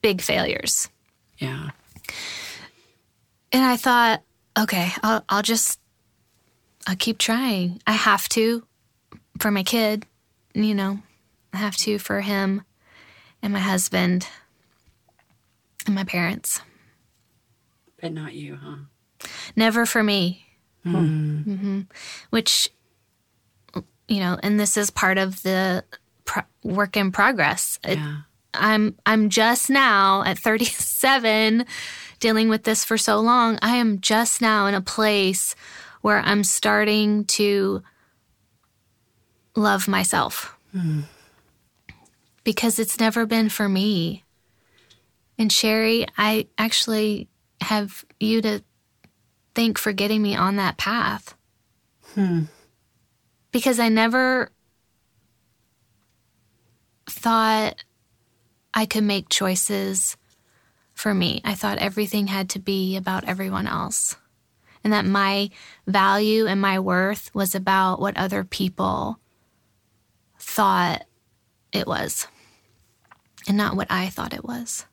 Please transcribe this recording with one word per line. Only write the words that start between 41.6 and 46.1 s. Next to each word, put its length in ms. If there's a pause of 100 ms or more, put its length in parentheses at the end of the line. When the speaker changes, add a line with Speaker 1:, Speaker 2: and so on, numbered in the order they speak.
Speaker 1:
Because 380
it's 180
never 260
been 260
for 180
me. 560 (1120)
And 140
Sherry, 540 (120)